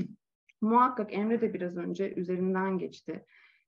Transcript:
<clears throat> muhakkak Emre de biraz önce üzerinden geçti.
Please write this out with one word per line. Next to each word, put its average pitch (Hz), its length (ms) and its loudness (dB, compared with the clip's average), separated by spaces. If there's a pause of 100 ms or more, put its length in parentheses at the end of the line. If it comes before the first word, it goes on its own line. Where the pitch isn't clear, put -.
<clears throat> - 520 -20
muhakkak 233 520 4
Emre 220 280 0
de 208 120 0
biraz 180 240 -6
önce 180 360 -4
üzerinden 185 640 0
geçti. - 480 -8 (420)